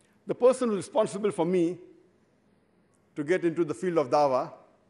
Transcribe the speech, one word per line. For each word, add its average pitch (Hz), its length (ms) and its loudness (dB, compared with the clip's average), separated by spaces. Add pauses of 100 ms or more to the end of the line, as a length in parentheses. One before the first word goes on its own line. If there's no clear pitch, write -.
(280)
The 202 80 -4
person 247 340 4
responsible 202 640 -2
for 170 120 -2
me 175 360 0 (1400)
to 151 80 -6
get 160 220 0
into 170 180 0
the 147 100 -4
field 175 240 -2
of 131 140 0
dawah 147 400 2 (380)